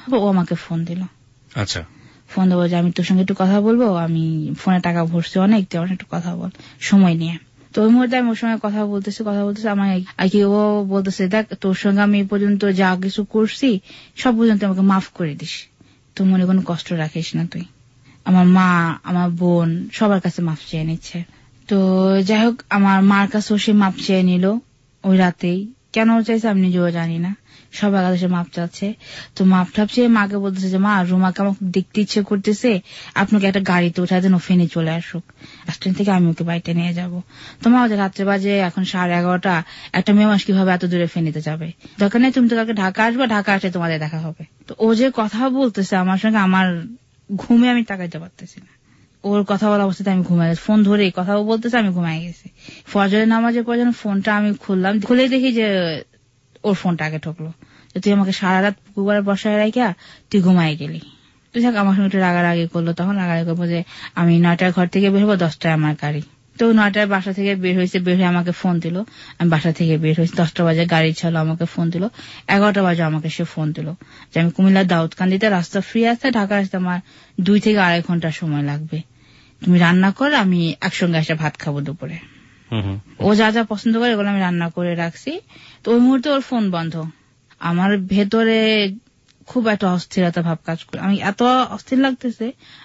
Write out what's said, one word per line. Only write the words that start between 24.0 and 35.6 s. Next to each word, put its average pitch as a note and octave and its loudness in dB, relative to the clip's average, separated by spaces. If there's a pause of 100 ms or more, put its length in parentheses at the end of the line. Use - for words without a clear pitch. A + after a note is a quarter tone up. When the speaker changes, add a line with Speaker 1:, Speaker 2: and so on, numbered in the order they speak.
Speaker 1:
চেয়ে F#3 2
নিল F#3 2 (460)
ওই F#3+ 4
রাতেই। F#3 0 (240)
কেন A3+ 2
চাইছে A3+ 0
আমি G3 2
নিজেও F3+ 2
জানি E3 -4
না, F3+ -4 (360)
সবার G3 0
কাছে F3+ 0
সে F3+ -2
মাফ F3 -2
চাচ্ছে। F3 -6 (420)
তো F#3+ 0
মাফ F#3 4
টাফ G#3+ 0
চেয়ে A#3+ 4
মাকে G#3 2
বলতেছে F#3+ -2
যে, F#3+ 0
"মা, G3 2
রুমাকে F#3 0
আমার G3 0
খুব F#3+ -6
দেখতে F#3 -2
ইচ্ছে G#3 0
করতেছে, G#3 0 (340)
আপনাকে G3 2
একটা G3 0
গাড়িতে F3+ 0
উঠায় F#3 0
দেন, F#3+ 4
ও F3+ 2
ফেনে F3 2
চলে D#3+ -4
আসুক, E3+ -8 (420)